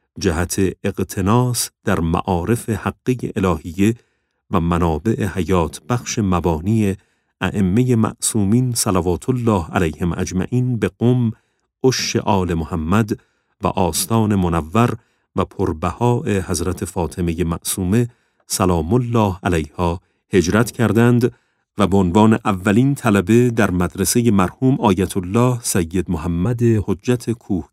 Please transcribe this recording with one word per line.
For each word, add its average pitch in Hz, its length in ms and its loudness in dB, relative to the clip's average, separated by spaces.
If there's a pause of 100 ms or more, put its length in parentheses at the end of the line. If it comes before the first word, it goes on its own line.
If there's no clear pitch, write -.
(200)
جهت 87 400 -2 (240)
اقتناص 107 840 -2 (140)
در 98 160 0
معارف 87 680 -2
حقی 120 640 -4
الهیه 92 600 0 (560)
و 95 80 0
منابع 85 640 0
حیات 87 640 -2
بخش 120 300 -4
مبانی 92 760 0 (460)
ائمه 104 540 2
معصومین 113 760 0
صلوات 90 560 -2
الله 113 380 0
علیهم 87 500 -2
اجمعین 120 600 -2
به 113 220 -2
قم، 120 320 2 (520)
عش - 320 0
آل 95 380 0
محمد 90 640 -2 (420)
و - 60 -2
آستان 104 680 0
منور 87 640 0 (380)
و 92 100 0
پربهاء 98 920 -2
حضرت 90 460 -4
فاطمه 85 580 -4
معصومه 95 640 -2 (380)
سلام 87 460 0
الله 117 500 0
علیها 85 580 -2 (320)
هجرت 98 380 2
کردند 117 640 2 (440)
و 101 100 4
به 95 100 2
عنوان 101 360 6
اولین 107 640 2
طلبه 110 540 2
در 113 220 0
مدرسه 92 600 0
مرحوم 104 500 0
آیت 95 360 2
الله 117 460 0
سید 87 480 -2
محمد 87 520 -2
حجت 117 680 0
کوه 98 400 -6